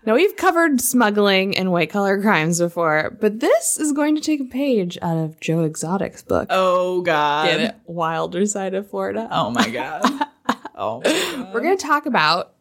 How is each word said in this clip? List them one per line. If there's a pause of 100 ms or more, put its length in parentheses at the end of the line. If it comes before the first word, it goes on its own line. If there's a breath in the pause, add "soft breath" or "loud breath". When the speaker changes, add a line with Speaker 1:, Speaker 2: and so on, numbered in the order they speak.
Speaker 1:
Now,
we've
covered
smuggling
and
white-collar
crimes
before,
but
this
is
going
to
take
a
page
out
of
Joe
Exotic's
book.
Speaker 2:
Oh,
God.
Speaker 1:
Get
it? (100)
Wilder
side
of
Florida.
Speaker 2:
Oh,
my
God.
Speaker 1:
<laughs> (460)
Speaker 2:
Oh,
my
God.
Speaker 1:
We're
gonna
talk
about